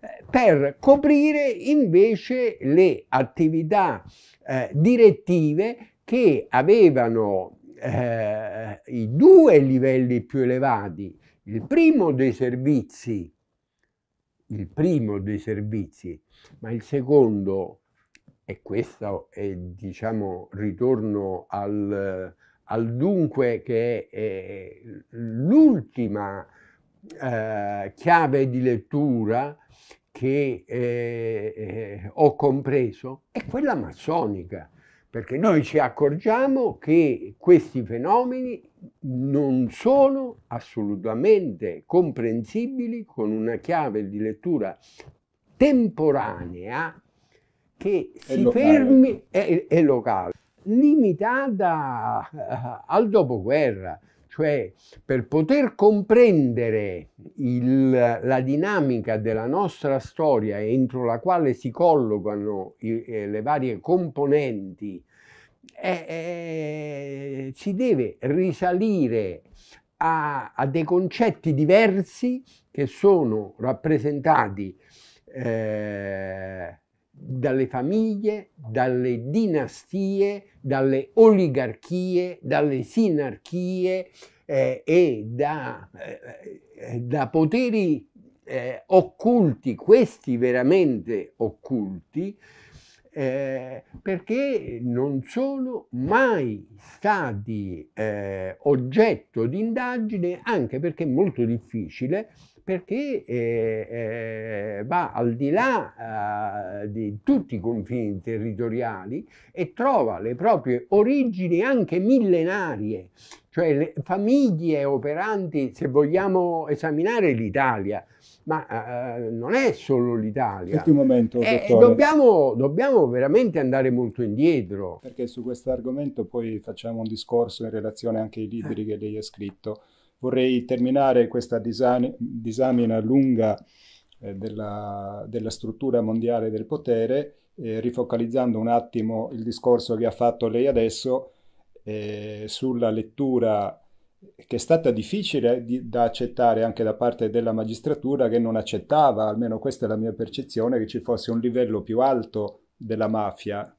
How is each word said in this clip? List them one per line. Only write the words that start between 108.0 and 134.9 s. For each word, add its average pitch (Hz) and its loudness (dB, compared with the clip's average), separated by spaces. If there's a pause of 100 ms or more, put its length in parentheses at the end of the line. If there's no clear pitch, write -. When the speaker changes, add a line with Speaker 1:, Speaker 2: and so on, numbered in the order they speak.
Speaker 1:
territoriali 113 -6 (260)
e 175 -6
trova 180 0
le 117 -6
proprie 131 0
origini 202 2
anche 233 0
millenarie, 175 0 (400)
cioè 160 0
le 143 -2
famiglie 185 0
operanti, 147 -2
se - -4
vogliamo 170 2
esaminare 160 0
l'Italia, 110 -2 (400)
ma, 123 -8
eh, 113 -6
non 120 -4
è 254 2
solo 120 0
l'Italia. 107 -4
Speaker 2:
Aspetti 156 2
un 143 8
momento, 123 2
Speaker 1:
Eh, 113 2
Speaker 2:
dottore. 120 10
Speaker 1:
dobbiamo, 233 6
dobbiamo 156 2
veramente 151 2
andare 131 2
molto 123 -2
indietro. 104 0
Speaker 2:
Perché 123 -10
su 120 -14
questo 123 -8
argomento 127 -6
poi 113 -8
facciamo 113 -12
un 110 -6
discorso 113 -4
in - -8
relazione 110 -6
anche 110 -10
ai 104 -8
libri 107 -8
Speaker 1:
Eh. - -6
Speaker 2:
che 107 -6
lei 107 -8
ha 107 -10
scritto. - -12 (360)
Vorrei 127 0
terminare 127 2
questa 117 -4
disani-, 123 0
disamina 117 0
lunga, 113 2 (640)
eh, 98 -12
della, 104 -10